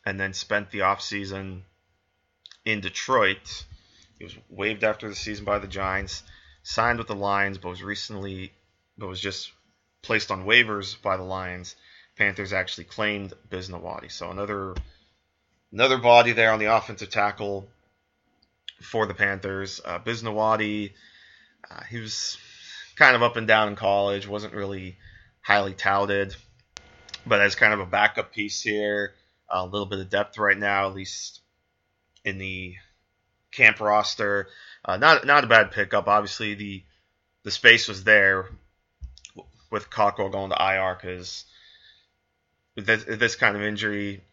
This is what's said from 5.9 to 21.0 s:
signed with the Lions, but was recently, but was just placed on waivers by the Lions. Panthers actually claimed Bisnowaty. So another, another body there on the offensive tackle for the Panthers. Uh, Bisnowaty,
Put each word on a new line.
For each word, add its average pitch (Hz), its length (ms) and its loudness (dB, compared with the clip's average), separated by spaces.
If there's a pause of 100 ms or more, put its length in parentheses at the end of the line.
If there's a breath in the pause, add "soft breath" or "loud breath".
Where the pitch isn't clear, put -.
signed 117 360 0
with 113 100 -8
the 107 60 -4
Lions, 98 440 0
but 92 120 -10
was 90 120 -12
recently, 98 720 -10 (440)
but 104 120 -12
was 92 120 -10
just 98 320 -8 (500)
placed 110 280 -4
on 95 160 -6
waivers 107 540 2
by 95 160 -2
the 95 80 -8
Lions. 92 500 -10 (420 soft breath)
Panthers 101 360 -2
actually 92 320 -4
claimed 101 480 -6 (160)
Bisnowaty. 90 600 -12
So - 180 -12
another, 98 460 -8 (1000 soft breath)
another 127 260 4
body 120 340 10
there 110 180 6
on 110 80 2
the 107 180 4
offensive 104 340 -4
tackle 101 580 -4 (1120)
for 110 240 -2
the 95 80 -8
Panthers. 98 680 -4
Uh, 87 160 -8
Bisnowaty, 107 960 -2 (760 soft breath)